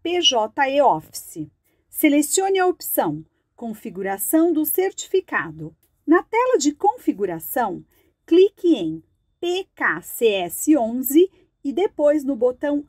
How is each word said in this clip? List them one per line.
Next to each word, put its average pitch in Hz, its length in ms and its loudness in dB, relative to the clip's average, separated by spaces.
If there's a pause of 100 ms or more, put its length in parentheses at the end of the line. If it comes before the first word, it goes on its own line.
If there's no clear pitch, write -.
P 349 200 -2
J 269 480 0
E 277 100 2
Office. 160 680 -2 (440)
Selecione 320 680 2
a 359 80 2
opção 170 560 -2 (320)
Configuração 196 1000 -2
do 302 100 0
certificado. 202 1120 -4 (300)
Na 349 160 4
tela 508 340 0
de 285 160 0
configuração, 196 1120 -4 (400)
clique 349 500 4
em 170 280 -6 (360)
P 359 360 -6
K 175 260 -4
C - 280 -2
S 196 500 0
onze 254 520 2 (320)
e 277 100 -6
depois 302 500 0
no 269 140 -4
botão 269 520 -2